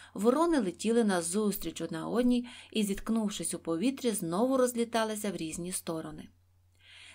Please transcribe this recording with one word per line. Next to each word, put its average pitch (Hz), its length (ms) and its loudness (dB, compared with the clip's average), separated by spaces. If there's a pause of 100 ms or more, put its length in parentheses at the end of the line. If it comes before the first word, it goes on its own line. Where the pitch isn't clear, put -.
(140)
ворони 277 460 4
летіли 220 440 2
назустріч 185 760 0
одна 160 280 -4
одній 247 400 4 (220)
і, 220 120 0
зіткнувшись 202 720 -2
у 165 40 -4
повітрі, 226 520 0
знову 196 460 0
розліталися 226 760 0
в 175 60 -4
різні 170 360 -6
сторони. 160 560 -8 (880)